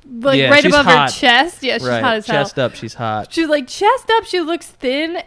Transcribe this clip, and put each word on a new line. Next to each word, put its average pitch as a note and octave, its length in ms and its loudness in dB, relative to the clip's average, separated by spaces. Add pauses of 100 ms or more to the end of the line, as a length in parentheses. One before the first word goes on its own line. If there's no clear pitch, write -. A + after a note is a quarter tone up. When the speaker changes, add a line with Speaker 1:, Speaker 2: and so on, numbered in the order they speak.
(200)
Speaker 1:
like, C4+ 200 2
Speaker 2:
Yeah, C4+ 100 4
Speaker 1:
right C#4+ 120 6
Speaker 2:
she's D4+ 120 2
Speaker 1:
above C#4+ 120 4
Speaker 2:
hot. D3 280 4
Speaker 1:
her - 40 -12
chest. C4+ 460 2
Yeah, A#3+ 140 -2
she's C3 100 -6
Speaker 2:
Right. A#2+ 160 0
Speaker 1:
hot A3+ 140 0
as A3 100 -10
hell. D3 160 0
Speaker 2:
Chest - 160 -8
up, A#2+ 160 -2
she's - 200 -14
hot. G#2+ 380 -6
Speaker 1:
She's E4 140 -2
like, D4 200 -2
chest A4+ 440 -2
up, A4+ 140 0
she F4+ 160 -4
looks D#4+ 260 -8
thin, D4+ 600 -6